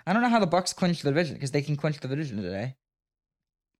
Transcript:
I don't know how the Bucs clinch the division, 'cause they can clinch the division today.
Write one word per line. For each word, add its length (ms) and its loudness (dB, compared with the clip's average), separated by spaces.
I 60 2
don't 100 2
know 60 4
how 100 6
the 80 4
Bucs 280 2
clinch 280 0
the 80 2
division, 280 0
'cause 120 -6
they 100 0
can 140 -2
clinch 240 -2
the 80 -8
division 340 -6
today. 340 -6